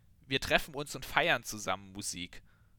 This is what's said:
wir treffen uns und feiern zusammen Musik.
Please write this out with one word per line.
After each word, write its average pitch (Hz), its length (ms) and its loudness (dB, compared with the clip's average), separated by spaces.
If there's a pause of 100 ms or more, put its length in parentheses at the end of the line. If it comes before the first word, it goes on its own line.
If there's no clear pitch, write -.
(260)
wir 131 140 0
treffen 156 340 2
uns 143 200 -6
und 131 100 -10
feiern 147 380 4
zusammen 98 500 -4
Musik. 90 500 -8 (360)